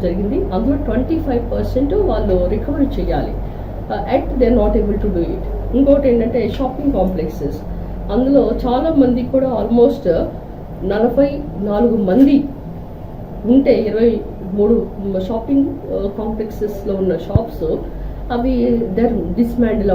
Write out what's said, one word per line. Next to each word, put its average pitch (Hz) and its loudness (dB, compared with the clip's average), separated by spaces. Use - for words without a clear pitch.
జరిగింది. 202 0
అందులో 226 0
ట్వంటీ 254 0
ఫైవ్ 240 -2
పర్సెంట్ 254 0
వాళ్ళు 220 2
రికవరీ 277 0
చేయాలి. 147 -2
Uh, 202 -4
yet - 2
they 240 4
are 240 4
not 214 2
able 202 0
to 202 0
do 170 2
it. 175 -6
ఇంకోటి 277 6
ఏంటంటే 233 2
షాపింగ్ - -2
కాంప్లెక్సెస్, 165 -2
అందులో 262 4
చాలా 277 2
మంది 247 2
కూడా 262 2
almost 233 4
నలభై 247 2
నాలుగు 226 2
మంది 277 6
ఉంటే 277 6
ఇరవై 226 2
మూడు 220 4
షాపింగ్, 277 0
uh, 196 -2
కాంప్లెక్సెస్లో 208 -4
ఉన్న 180 0
షాప్స్ 190 0
అవి 254 0
they 226 2
are - 0
dismantle 214 2